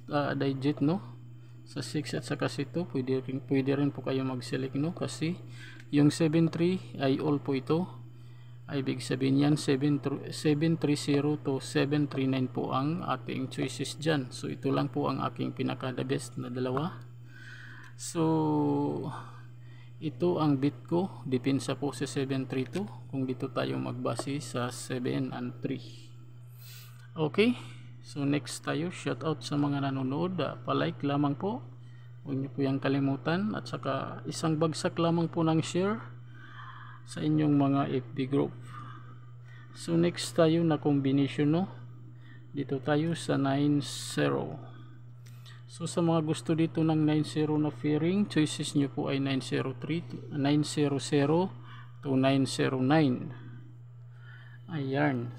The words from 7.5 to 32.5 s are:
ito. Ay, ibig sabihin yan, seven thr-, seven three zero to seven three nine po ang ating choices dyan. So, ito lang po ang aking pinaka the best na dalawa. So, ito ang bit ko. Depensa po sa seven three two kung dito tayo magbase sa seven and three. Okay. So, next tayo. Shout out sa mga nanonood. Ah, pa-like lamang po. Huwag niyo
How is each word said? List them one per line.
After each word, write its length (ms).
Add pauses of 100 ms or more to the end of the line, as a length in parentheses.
ito. 320 (800)
Ay, 160
ibig 240
sabihin 400
yan, 160
seven 400
thr-, 320
seven 480
three 160
zero 400
to 240
seven 480
three 160
nine 240
po 240
ang 320
ating 480
choices 480
dyan. 320
So, 160
ito 240
lang 160
po 160
ang 160
aking 320
pinaka 400
the 80
best 400
na 80
dalawa. 480 (960)
So, 1200 (880)
ito 400
ang 160
bit 320
ko. 340
Depensa 540
po 160
sa 160
seven 400
three 160
two 240 (240)
kung 160
dito 240
tayo 240
magbase 640
sa 320
seven 560
and 320
three. 480 (1040)
Okay. 400 (480)
So, 240
next 400
tayo. 240
Shout 320
out 240
sa 160
mga 240
nanonood. 560
Ah, 160
pa-like 480
lamang 320
po. 240 (640)
Huwag 160
niyo 100